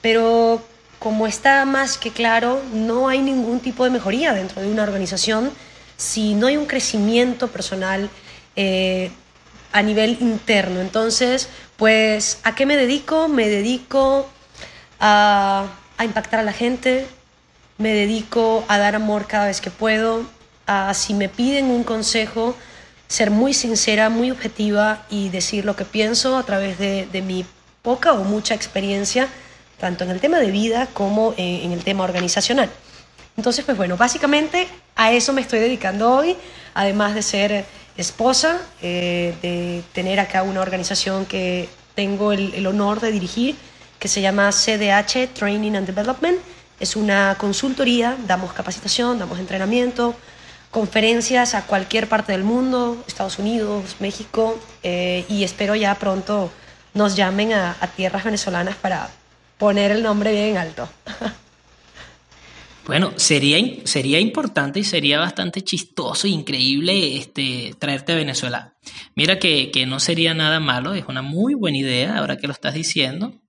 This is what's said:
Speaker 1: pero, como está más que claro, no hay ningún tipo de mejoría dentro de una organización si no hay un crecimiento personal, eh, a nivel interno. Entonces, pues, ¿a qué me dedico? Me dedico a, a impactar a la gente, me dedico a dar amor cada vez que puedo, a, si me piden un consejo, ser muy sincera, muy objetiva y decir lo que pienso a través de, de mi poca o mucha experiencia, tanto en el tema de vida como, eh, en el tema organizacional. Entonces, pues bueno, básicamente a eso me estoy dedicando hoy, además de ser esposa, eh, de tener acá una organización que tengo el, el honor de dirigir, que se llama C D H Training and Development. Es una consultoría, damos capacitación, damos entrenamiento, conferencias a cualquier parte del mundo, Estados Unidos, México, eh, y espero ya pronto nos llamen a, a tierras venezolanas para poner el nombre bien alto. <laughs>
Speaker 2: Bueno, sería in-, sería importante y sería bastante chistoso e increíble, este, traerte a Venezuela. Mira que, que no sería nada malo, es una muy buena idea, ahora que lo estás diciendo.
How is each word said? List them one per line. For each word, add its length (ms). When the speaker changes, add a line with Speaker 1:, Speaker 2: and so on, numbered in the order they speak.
Speaker 1:
pero, 600
como 280
está 380
más 340
que 120
claro, 520
no 360
hay 120
ningún 400
tipo 240
de 60
mejoría 420
dentro 300
de 60
una 140
organización 680
si 380
no 120
hay 100
un 100
crecimiento 800
personal, 600
eh, 540
a 100
nivel 380
interno. 600
Entonces, 680
pues, 680
¿a 100
qué 120
me 100
dedico? 520
Me 200
dedico 760
a, 680
a 60
impactar 360
a 40
la 80
gente, 540
me 160
dedico 760
a 100
dar 160
amor 320
cada 200
vez 140
que 100
puedo, 540
a, 280
si 200
me 140
piden 380
un 180
consejo, 680
ser 220
muy 240
sincera, 540
muy 220
objetiva 800
y 200
decir 340
lo 120
que 80
pienso 520
a 80
través 340
de, 340
de 100
mi 220
poca 300
o 120
mucha 300
experiencia, 760
tanto 260
en 60
el 100
tema 180
de 120
vida 420
como, 440
eh, 280
en 80
el 120
tema 200
organizacional. 680
Entonces, 280
pues 120
bueno, 200
básicamente 680
a 160
eso 200
me 80
estoy 200
dedicando 520
hoy, 240
además 400
de 80
ser 420
esposa, 640
eh, 600
de 400
tener 280
acá 220
una 180
organización 640
que 440
tengo 380
el, 220
el 120
honor 340
de 120
dirigir, 440
que 100
se 120
llama 320
C 260
D 140
H 360
Training 460
and 120
Development. 520
Es 160
una 440
consultoría, 760
damos 260
capacitación, 640
damos 220
entrenamiento, 760
conferencias 840
a 100
cualquier 440
parte 240
del 120
mundo, 640
Estados 320
Unidos, 580
México, 640
eh, 460
y 140
espero 320
ya 220
pronto 560
nos 220
llamen 360
a, 280
a 80
tierras 340
venezolanas 540
para 340
poner 320
el 120
nombre 300
bien 240
alto. 320
<laughs> 440
Speaker 2:
Bueno, 300
sería 420
in-, 280
sería 320
importante 600
y 40
sería 340
bastante 420
chistoso 680
e 40
increíble, 880
este, 600
traerte 360
a 20
Venezuela. 560
Mira 240
que, 320
que 140
no 160
sería 320
nada 260
malo, 360
es 120
una 140
muy 320
buena 240
idea, 400
ahora 220
que 80
lo 80
estás 180
diciendo. 640